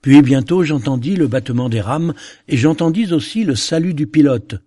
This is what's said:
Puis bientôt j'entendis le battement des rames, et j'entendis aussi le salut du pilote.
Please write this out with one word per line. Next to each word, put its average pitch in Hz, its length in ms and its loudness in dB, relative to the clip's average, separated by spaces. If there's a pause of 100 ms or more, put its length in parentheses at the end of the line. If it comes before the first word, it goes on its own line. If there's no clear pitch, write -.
Puis 139 180 8
bientôt 135 400 2
j'entendis 143 540 -2
le 160 120 0
battement 123 420 -4
des 110 120 -2
rames, 151 320 -4 (340)
et 143 80 -2
j'entendis 165 580 0
aussi 214 320 -4
le 143 100 -2
salut 165 400 -4
du 147 100 -2
pilote. 143 600 0